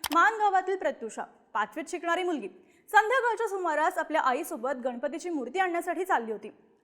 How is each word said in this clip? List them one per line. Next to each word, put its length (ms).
मान 200
गावातील 440
प्रत्युषा, 460
पाचवीत 340
शिकणारी 360
मुलगी, 240
संध्याकाळच्या 580
सुमारास 500
आपल्या 240
आईसोबत 600
गणपतीची 460
मूर्ती 300
आणण्यासाठी 460
चालली 260
होती. 200